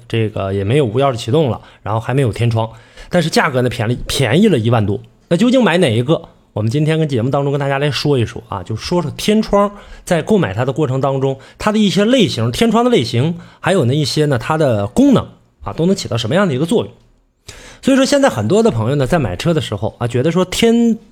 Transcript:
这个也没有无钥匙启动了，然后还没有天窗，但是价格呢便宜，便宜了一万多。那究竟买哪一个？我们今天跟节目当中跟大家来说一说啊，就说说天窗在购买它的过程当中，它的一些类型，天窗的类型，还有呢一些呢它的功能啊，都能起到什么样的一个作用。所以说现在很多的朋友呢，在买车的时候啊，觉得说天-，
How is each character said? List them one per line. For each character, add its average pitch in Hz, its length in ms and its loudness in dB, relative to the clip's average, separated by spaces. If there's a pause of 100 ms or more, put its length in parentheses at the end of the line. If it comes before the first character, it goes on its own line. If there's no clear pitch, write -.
这 113 200 -2
个 98 240 -4
也 98 120 -2
没 120 140 2
有 147 60 2
无 110 140 -2
钥 139 140 2
匙 117 40 -4
启 113 140 -8
动 147 180 2
了， 101 120 -4 (240)
然 104 100 -4
后 113 60 -2
还 123 120 -6
没 139 100 0
有 113 100 0
天 117 180 0
窗， 113 180 -2 (400)
但 175 140 0
是 165 80 -2
价 196 180 2
格 127 140 0
呢 123 60 2
便 107 200 -4
宜， 123 100 -2 (100)
便 135 340 2
宜 226 60 6
了 160 100 2
一 113 120 0
万 113 140 2
多。 98 140 -2 (280)
那 175 120 0
究 240 120 2
竟 247 140 4
买 170 140 2
哪 165 120 2
一 113 120 0
个？ 151 180 0 (320)
我 110 80 -6
们 110 100 -2
今 147 140 0
天 160 140 0
跟 160 100 0
节 123 140 -2
目 131 80 -2
当 143 120 0
中 143 80 -2
跟 143 80 -2
大 139 80 -4
家 139 120 -2
来 143 120 0
说 143 280 0
一 110 80 0
说 - 200 -10
啊， 95 160 -10
就 110 140 -8
说 175 240 -4
说 147 160 -4
天 214 240 0
窗 202 320 0 (320)
在 170 160 0
购 208 160 0
买 127 160 0
它 117 140 -2
的 135 60 -2
过 156 140 -2
程 131 140 -2
当 135 180 0
中， 135 200 -2 (200)
它 214 140 -2
的 214 60 0
一 214 100 4
些 180 160 0
类 233 240 4
型， 117 240 -2
天 226 180 2
窗 226 140 2
的 247 60 2
类 202 120 2
型， 135 360 -2 (200)
还 165 140 -2
有 175 140 2
呢 127 80 2
一 151 100 0
些 151 220 0
呢 139 120 0
它 156 200 -2
的 117 280 2
功 262 280 4
能 117 120 2 (380)
啊， 101 80 -10
都 160 140 -2
能 190 100 2
起 120 120 -10
到 113 100 -4
什 113 100 -4
么 123 60 -2
样 196 120 2
的 147 80 -2
一 123 40 -2
个 156 80 -2
作 170 180 0
用。 - 80 -14 (880)
所 262 120 2
以 269 40 4
说 269 80 4
现 285 160 2
在 269 80 4
很 107 180 -2
多 202 160 2
的 226 80 4
朋 113 200 -2
友 147 60 0
呢， 135 100 0
在 165 120 0
买 101 160 -2
车 165 200 -2
的 135 80 -2
时 - 120 -8
候 101 240 -6
啊， 120 80 -2
觉 120 160 -2
得 165 80 0
说 180 140 2
天-， 226 540 2 (140)